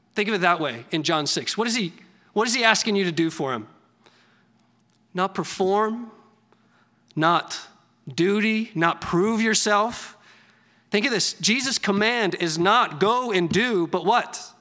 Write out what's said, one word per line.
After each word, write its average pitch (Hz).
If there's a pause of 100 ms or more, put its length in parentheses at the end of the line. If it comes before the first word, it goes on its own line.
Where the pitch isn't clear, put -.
(140)
Think 208
of 220
it 190
that 175
way 123
in 160
John 151
six. -
What 233
is 226
he, 202 (400)
what 220
is 226
he 254
asking 220
you 196
to 175
do 165
for 147
him? 110 (1400)
Not 185
perform, 214 (1040)
not 160 (500)
duty, 208
not 165
prove 214
yourself. 220 (760)
Think 208
of 269
this. 196
Jesus' 247
command 214
is 165
not 190
"Go 233
and 180
do," 196
but 170
what? 220 (180)